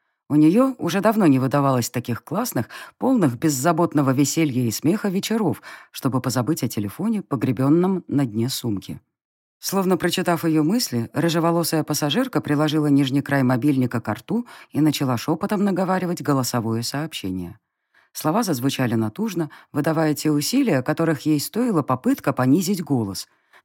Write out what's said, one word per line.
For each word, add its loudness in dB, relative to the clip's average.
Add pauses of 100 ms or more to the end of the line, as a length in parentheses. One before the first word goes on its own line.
(280)
У 0
неё 4
уже -2
давно 4
не 6
выдавалось 2
таких -6
классных, -4 (300)
полных 2
беззаботного 2
веселья 0
и -2
смеха -2
вечеров, -2 (280)
чтобы -2
позабыть -2
о 0
телефоне, -4
погребённом 0
на 0
дне -2
сумки. -6 (600)
Словно 0
прочитав 0
её 4
мысли, 0
рыжеволосая 0
пассажирка -2
приложила 0
нижний 2
край 0
мобильника 0
к -4
рту -4 (240)
и 0
начала 2
шёпотом -2
наговаривать 0
голосовое 0
сообщение. -8 (540)
Слова 0
зазвучали 0
натужно, -2 (220)
выдавая 0
те -2
усилия, 0
которых 0
ей 4
стоила 0
попытка 0
понизить 2
голос. -4 (360)